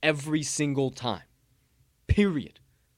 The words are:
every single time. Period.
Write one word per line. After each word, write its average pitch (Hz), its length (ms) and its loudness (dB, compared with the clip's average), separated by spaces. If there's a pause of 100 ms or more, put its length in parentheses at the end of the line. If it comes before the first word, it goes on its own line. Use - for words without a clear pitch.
every 151 400 0
single 139 480 -2
time. 113 320 -6 (840)
Period. 160 540 2 (380)